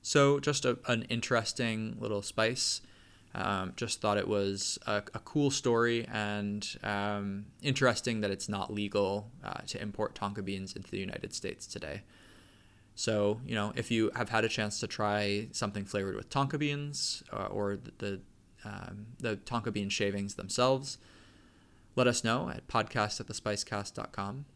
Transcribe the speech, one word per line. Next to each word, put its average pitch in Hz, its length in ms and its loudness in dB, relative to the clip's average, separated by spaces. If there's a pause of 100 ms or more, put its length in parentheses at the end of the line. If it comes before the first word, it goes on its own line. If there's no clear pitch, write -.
So 143 400 6
just 139 240 0
a, 123 220 4
an 117 160 4
interesting 113 960 0
little 107 220 -2
spice. - 580 0 (540)
Um, 92 420 0
just - 260 -4
thought 104 160 4
it 92 100 0
was 98 580 0
a, 107 100 2 (180)
a 113 60 -6
cool 143 300 2
story 117 600 4
and, 104 560 -2 (140)
um, 101 640 -2 (160)
interesting 127 580 2
that 104 100 2
it's 98 160 -4
not 101 240 -2
legal, 104 600 2 (120)
uh, - 260 -6
to - 120 -6
import 104 340 -4
tonka 101 300 -4
beans 95 320 -6
into - 140 -12
the 98 80 -4
United - 340 -6
States - 340 -8
today. 76 360 -8 (920)
So, 104 520 2
you 113 80 -2
know, 107 200 0
if - 160 -2
you 110 260 4
have 120 120 -2
had 113 160 4
a 113 60 2
chance 107 300 -2
to 120 60 -2
try 104 640 0
something 101 360 -2
flavored 98 280 -2
with 104 140 -8
tonka 139 300 0
beans, 143 640 -2 (100)
uh, 98 140 -2
or 101 300 -2
the, - 200 -12
the, 98 240 -4 (460)
um, 101 400 -10 (120)
the 110 180 -2
tonka 117 360 -4
bean 101 160 0
shavings 101 460 0
themselves, 131 640 0 (1000)
let 123 100 6
us 117 160 4
know 117 280 2
at - 180 -10
podcast 107 500 0
at 110 100 -8
the - 40 -8
spicecast 104 640 -2
dot - 180 -8
com. 104 320 -6 (120)